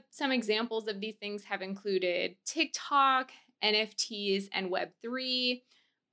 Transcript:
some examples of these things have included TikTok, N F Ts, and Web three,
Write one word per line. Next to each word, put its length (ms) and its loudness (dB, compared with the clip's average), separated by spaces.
some 220 -2
examples 560 0
of 120 -4
these 160 -6
things 280 -8
have 180 -4
included 760 0
TikTok, 840 2
N 140 4
F 200 0
Ts, 560 0
and 200 -2
Web 180 0
three, 580 -2